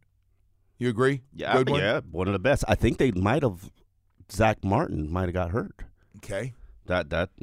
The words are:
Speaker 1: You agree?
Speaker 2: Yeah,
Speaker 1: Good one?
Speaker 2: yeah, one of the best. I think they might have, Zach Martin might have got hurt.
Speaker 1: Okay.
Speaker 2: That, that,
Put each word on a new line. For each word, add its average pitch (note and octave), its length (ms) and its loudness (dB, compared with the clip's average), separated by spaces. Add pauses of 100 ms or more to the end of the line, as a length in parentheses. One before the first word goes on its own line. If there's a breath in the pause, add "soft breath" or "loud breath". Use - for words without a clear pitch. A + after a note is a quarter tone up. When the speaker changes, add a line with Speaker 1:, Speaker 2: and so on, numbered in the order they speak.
(800)
Speaker 1:
You B2 100 0
agree? B2+ 320 2 (120)
Speaker 2:
Yeah, E2 200 -2
Speaker 1:
Good C3 160 4
one? C#3 120 0
Speaker 2:
yeah, A#2 280 0
one F2 180 -2
of G2+ 60 0
the F#2+ 60 0
best. C3+ 280 2
I G#2 80 4
think - 220 2
they C3+ 140 4
might G#2 320 2
have, G2+ 260 -4 (600)
Zach G#2+ 320 2
Martin G2 480 0
might F2+ 140 -2
have E2+ 80 -4
got F2 180 -2
hurt. B2+ 320 -6 (320)
Speaker 1:
Okay. G#2+ 380 -8 (340)
Speaker 2:
That, F2 240 -2
that, E2+ 180 -2 (140)